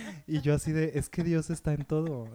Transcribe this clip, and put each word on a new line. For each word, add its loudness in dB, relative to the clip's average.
Y 0
yo 4
así 2
de, 2
"Es -2
que -2
Dios 2
está 0
en -2
todo". -2